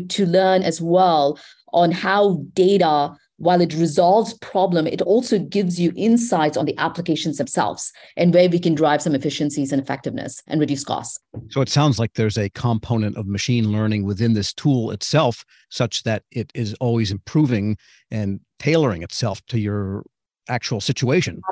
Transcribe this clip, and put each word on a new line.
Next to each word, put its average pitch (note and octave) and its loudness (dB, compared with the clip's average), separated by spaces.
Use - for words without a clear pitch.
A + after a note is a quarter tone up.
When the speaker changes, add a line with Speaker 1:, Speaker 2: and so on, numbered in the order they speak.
Speaker 1:
to G3 0
learn F#3 4
as E3 -2
well E3 4
on F3 4
how F#3+ 2
data, E3+ 4
while F3 4
it D#3+ 2
resolves F3 2
problem, F3+ 0
it F#3 -4
also A3 2
gives F3 -2
you F3 2
insights G3 2
on - 0
the D3 -4
applications D#3 -4
themselves - -4
and F3 4
where F3+ 8
we F3 2
can E3+ 2
drive D3 2
some D#3 0
efficiencies C#3+ -2
and C#3 0
effectiveness - -8
and D#3 0
reduce C#3+ 0
costs. - -6
Speaker 2:
So C3+ -2
it C3 0
sounds C#3+ 2
like A2+ -2
there's G#2+ -2
a G2+ -2
component A2 -2
of F#2+ -8
machine G#2+ -2
learning G#2+ -2
within G#2 0
this G#2 -2
tool B2+ 0
itself, C#3+ -2
such - -4
that A2 -4
it A2+ -8
is A2 -6
always A#2 0
improving G#2+ 0
and G2+ -4
tailoring C#3+ 0
itself - -6
to A#2 -4
your G#2 -4
actual A#2 -4
situation. C3+ -2